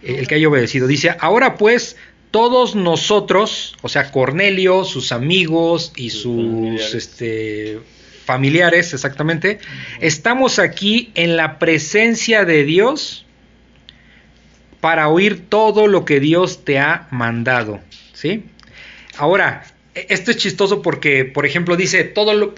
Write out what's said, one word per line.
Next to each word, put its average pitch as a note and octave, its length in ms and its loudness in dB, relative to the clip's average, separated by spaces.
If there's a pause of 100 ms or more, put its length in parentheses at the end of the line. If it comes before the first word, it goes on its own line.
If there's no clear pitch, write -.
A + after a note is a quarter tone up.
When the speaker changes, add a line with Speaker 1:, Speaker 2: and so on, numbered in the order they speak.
Speaker 1:
eh, B2+ 180 -6
el B2+ 80 -4
que D3+ 80 0
haya D#3 140 4
obedecido. B2+ 380 2
Dice, D#3+ 320 0
"Ahora A3 380 2
pues, A3+ 380 2 (360)
todos A#3+ 440 2
nosotros", G3 1080 0
o A#2+ 40 -8
sea, C#3 240 -2
Cornelio, F#3 760 2
sus C3 260 -6
amigos E3 840 0
y A#2+ 140 -8
Speaker 2:
Sus - 140 -10
Speaker 1:
sus, A#2+ 100 -4
Speaker 2:
familiares. A2+ 640 -4
Speaker 1:
este, A2 840 -8 (460)
familiares, E3 680 2
exactamente, E3 680 -4
Speaker 2:
Ujú. - 440 -12
Speaker 1:
"estamos A#3+ 520 0
aquí G#3 560 0
en E3+ 240 0
la D#3 220 -2
presencia G#3 840 2
de D#3 180 4
Dios G3+ 640 -2 (1600)
para D#3+ 280 2
oír F3+ 400 0
todo G#3+ 380 2
lo F#3 180 2
que C#3+ 140 2
Dios E3+ 460 0
te C#3 140 0
ha D3+ 320 -2
mandado", A#2 720 -2 (320)
¿sí? G3 300 -6 (760)
Ahora, D3+ 480 0 (300)
e-, - 140 -12
esto G3+ 220 -2
es A3+ 60 0
chistoso G3+ 440 -2
porque, C#3 440 0
por C#3 200 -4
ejemplo, F3 300 0
dice, F3+ 300 0
"Todo G#3 280 0
lo G#3 240 0